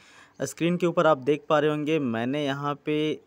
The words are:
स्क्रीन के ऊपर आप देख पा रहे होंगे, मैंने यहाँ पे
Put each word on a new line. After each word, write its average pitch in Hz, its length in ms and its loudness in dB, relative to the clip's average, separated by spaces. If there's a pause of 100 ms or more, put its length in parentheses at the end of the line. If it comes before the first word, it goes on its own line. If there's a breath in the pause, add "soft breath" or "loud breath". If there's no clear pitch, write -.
(440 soft breath)
स्क्रीन 170 340 -2
के 175 80 -2
ऊपर 170 220 2
आप 156 100 6
देख 143 320 0
पा 151 100 4
रहे 151 100 2
होंगे, 151 300 0
मैंने 127 460 -2
यहाँ 143 280 -4 (120)
पे 151 420 -2